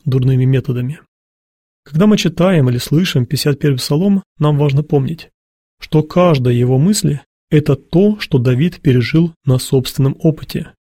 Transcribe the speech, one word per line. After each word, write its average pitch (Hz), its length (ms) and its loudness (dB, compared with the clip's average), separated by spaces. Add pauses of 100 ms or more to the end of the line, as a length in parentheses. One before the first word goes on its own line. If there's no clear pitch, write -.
дурными 131 400 0
методами. 127 560 -2 (840)
Когда 156 220 0
мы 214 100 4
читаем 170 540 0
или 120 80 -2
слышим 143 480 0
пятьдесят 143 320 -2
первый 143 200 -2
псалом, 190 440 0 (160)
нам 147 220 0
важно 147 240 0
помнить, 147 480 -4 (480)
что 156 240 0
каждая 151 500 2
его 123 240 2
мысль — 151 440 0 (280)
это 147 260 2
то, 208 440 0
что - 180 -4
Давид 127 440 0
пережил 151 520 0 (120)
на 127 120 2
собственном 135 600 -2
опыте. - 540 -4 (180)